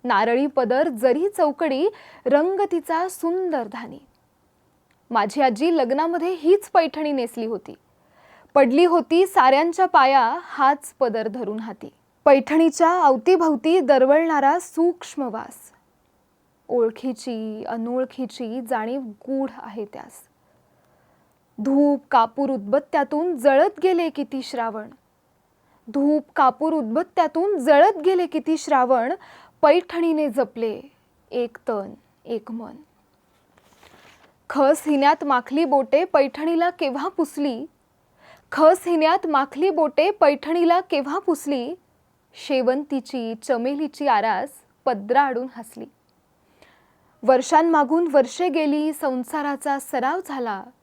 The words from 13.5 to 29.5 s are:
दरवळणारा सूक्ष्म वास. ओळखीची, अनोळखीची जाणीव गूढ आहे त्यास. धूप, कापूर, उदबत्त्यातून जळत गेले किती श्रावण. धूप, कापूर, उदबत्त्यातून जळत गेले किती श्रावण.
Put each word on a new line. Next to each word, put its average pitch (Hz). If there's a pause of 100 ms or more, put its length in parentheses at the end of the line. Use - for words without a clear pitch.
दरवळणारा 285
सूक्ष्म 330
वास. 226 (1080)
ओळखीची, 220
अनोळखीची 247
जाणीव 233
गूढ 262
आहे 214
त्यास. - (1500)
धूप, 277 (100)
कापूर, 254
उदबत्त्यातून 285
जळत 285
गेले 349
किती 269
श्रावण. 220 (1000)
धूप, 285 (120)
कापूर, 294
उदबत्त्यातून 320
जळत 311
गेले 359
किती 311
श्रावण. 254 (500)